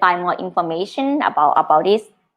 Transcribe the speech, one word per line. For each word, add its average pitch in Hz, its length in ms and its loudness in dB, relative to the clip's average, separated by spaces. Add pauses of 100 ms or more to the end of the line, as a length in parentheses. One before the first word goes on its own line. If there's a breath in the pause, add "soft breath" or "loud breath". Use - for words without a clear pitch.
find 180 220 2
more 175 120 -2 (100)
information 180 600 -4 (240)
about, - 320 2
about 156 260 2
this 214 140 2 (340)